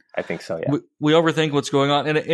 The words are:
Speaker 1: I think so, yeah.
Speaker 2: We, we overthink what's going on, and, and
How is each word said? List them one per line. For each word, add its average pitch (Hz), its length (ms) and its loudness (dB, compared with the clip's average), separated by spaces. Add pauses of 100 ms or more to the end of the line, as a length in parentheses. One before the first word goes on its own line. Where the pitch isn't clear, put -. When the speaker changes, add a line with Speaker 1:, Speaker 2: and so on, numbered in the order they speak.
(160)
Speaker 1:
I - 60 -4
think 85 200 -8
so, 85 160 -8
yeah. 82 120 -4
Speaker 2:
We, 143 80 0 (220)
we 151 120 2
overthink 160 380 2
what's 139 200 -2
going 139 200 2
on, 143 160 0
and, 151 100 0
and 151 180 -2